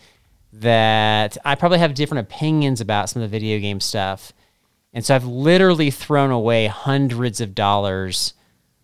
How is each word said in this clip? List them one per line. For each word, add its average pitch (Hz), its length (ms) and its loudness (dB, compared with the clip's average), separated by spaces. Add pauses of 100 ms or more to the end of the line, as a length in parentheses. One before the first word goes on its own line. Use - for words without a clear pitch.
(520)
that 110 920 2
I 143 120 0
probably 175 240 2
have 156 140 2
different 139 340 -4
opinions 147 520 0
about 104 300 -2
some 123 100 -6
of 110 80 -6
the 101 80 -6
video 107 220 -2
game 101 220 -6
stuff. 95 520 -6 (600)
And 117 120 -8
so 139 120 2
I've 123 100 0
literally 156 640 2
thrown 139 400 0
away 113 380 2
hundreds 123 720 -2
of 104 140 -6
dollars 101 800 -2 (500)